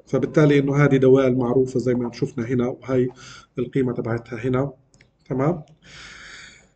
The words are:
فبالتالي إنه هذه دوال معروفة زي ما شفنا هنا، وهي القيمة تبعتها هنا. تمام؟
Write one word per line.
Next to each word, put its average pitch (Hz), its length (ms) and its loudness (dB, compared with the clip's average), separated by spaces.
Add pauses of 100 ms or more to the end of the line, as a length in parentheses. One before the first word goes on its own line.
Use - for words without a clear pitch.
فبالتالي 143 520 2
إنه 139 180 0
هذه 139 200 4
دوال 131 420 4
معروفة 127 420 0
زي 123 140 0
ما 120 180 -4
شفنا 123 340 -6
هنا، 123 220 0
وهي 131 400 -2 (500)
القيمة 123 340 -2
تبعتها 117 460 -6
هنا. 127 340 -2 (560)
تمام؟ 151 340 -4 (1120)